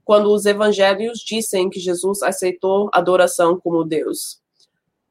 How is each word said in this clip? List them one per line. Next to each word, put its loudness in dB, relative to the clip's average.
quando 4
os 2
evangelhos 0
dizem -2
que -10
Jesus -4
aceitou -2
adoração 2
como -2
Deus? -6